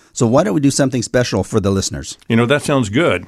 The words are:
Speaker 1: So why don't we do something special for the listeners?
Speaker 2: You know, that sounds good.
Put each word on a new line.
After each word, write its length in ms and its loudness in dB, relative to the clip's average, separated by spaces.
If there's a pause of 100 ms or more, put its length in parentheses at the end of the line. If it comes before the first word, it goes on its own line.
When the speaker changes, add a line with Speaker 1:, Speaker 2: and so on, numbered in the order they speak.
(120)
Speaker 1:
So 140 0
why 180 2
don't 100 -2
we 60 0
do 100 2
something 320 0
special 420 -2
for 160 -2
the 100 0
listeners? 460 -4 (100)
Speaker 2:
You 100 0
know, 100 4
that 160 0
sounds 260 0
good. 400 0